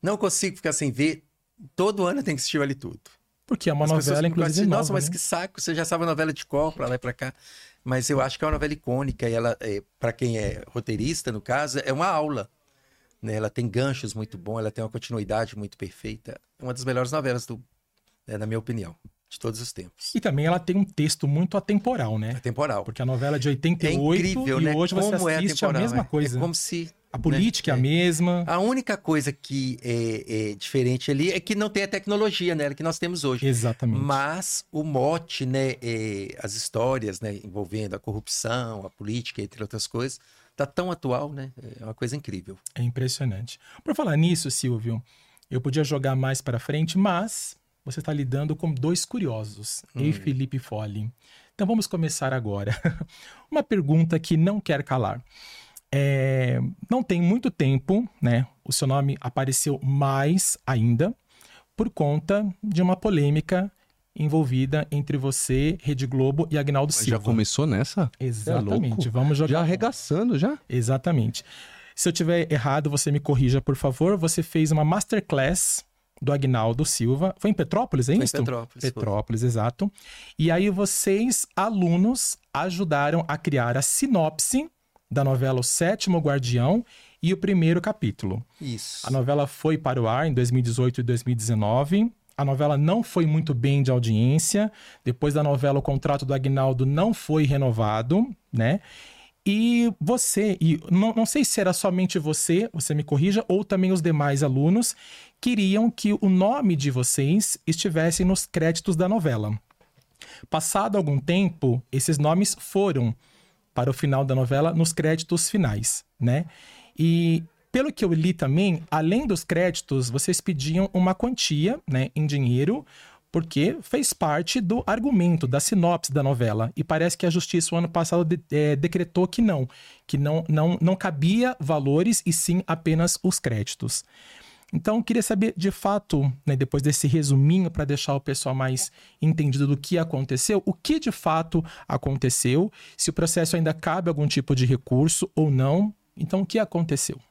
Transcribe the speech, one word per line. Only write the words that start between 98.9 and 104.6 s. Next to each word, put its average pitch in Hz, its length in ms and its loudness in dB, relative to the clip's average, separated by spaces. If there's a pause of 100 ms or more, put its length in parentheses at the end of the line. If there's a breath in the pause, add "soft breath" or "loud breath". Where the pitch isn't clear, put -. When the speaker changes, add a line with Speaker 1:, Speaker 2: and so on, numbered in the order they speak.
Speaker 2:
E 233 540 4
você, 208 600 0
e 160 180 4 (100)
não, 196 240 4
não 226 120 2
sei 285 180 2
se - 160 0
era 185 140 2
somente 185 440 0
você, 165 540 0
você 156 220 -4
me 147 100 0
corrija, 180 440 2
ou 202 180 2
também 190 260 2
os 185 100 2
demais 147 420 2
alunos, 151 520 2 (460 loud breath)